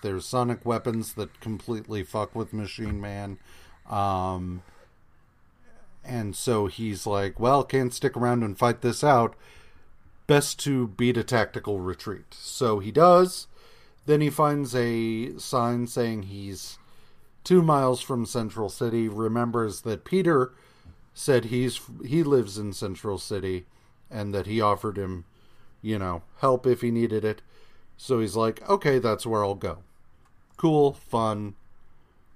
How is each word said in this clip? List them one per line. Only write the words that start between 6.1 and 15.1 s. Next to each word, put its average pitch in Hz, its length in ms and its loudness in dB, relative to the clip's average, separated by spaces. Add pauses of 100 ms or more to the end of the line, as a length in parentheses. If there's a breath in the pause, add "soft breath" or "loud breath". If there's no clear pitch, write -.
so 107 320 0
he's 104 380 -6
like, 101 340 -2
"Well, 131 240 4
can't 131 300 0
stick - 240 -2
around 123 260 2
and 104 140 -4
fight 117 240 2
this 120 220 0
out. 120 320 4 (920 soft breath)
Best 143 340 4
to 131 280 0
beat 120 280 2
a 110 60 0
tactical 104 560 0
retreat." 92 540 -8
So 110 460 -2
he 107 120 -6
does. 180 560 6 (580 soft breath)
Then 151 160 4
he 147 80 2
finds 147 460 0
a 117 640 -2